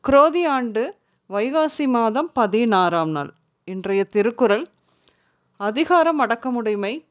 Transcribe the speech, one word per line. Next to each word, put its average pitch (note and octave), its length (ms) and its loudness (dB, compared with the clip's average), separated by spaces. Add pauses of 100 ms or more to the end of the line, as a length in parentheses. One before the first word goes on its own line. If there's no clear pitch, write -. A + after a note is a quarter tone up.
குரோதி D4+ 400 4
ஆண்டு B3+ 480 -4 (340)
வைகாசி C#4+ 560 -2
மாதம் A#3+ 480 0
பதினாறாம் F#3 760 2
நாள். D3 240 -6 (300)
இன்றைய F#3+ 400 -4
திருக்குறள், A3 640 0 (920)
அதிகாரம் D#4 640 0
அடக்கமுடைமை A#3 920 -4